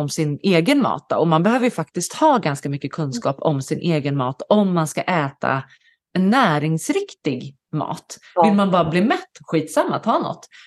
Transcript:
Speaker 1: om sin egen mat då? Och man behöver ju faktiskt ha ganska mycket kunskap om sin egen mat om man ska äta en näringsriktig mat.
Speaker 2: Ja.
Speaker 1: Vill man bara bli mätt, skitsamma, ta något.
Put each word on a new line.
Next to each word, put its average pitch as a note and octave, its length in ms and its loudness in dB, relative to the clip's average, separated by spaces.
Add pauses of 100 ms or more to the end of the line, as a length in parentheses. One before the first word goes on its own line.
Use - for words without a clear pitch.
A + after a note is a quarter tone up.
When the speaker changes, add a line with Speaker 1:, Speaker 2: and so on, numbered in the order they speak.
Speaker 1:
om D3 80 -2
sin D3 340 -2
egen F#3+ 400 4
mat D3 260 -2
då? - 80 0
Och D#3+ 120 2
man D#3+ 140 4
behöver A3+ 220 4
ju A#3+ 60 2
faktiskt - 420 -6
ha D4+ 260 4
ganska C#3+ 300 -2
mycket C#3+ 240 -6
kunskap C#3 460 -4
om C#3 240 0
sin C#3 160 -4
egen D3 380 0
mat B2+ 320 -4
om G3+ 260 0
man D#3+ 140 0
ska - 140 -6
äta C#3 600 -4 (540)
en F#3 140 2
näringsriktig D#3+ 1300 -2 (160)
mat. - 460 -8 (160)
Speaker 2:
Ja. F3 80 4
Speaker 1:
Vill G#3 120 6
man G3 160 2
bara F3 200 4
bli F3 140 2
mätt, F4+ 260 -2 (140)
skitsamma, E3+ 540 -2
ta B3 200 0
något. - 300 -6 (180)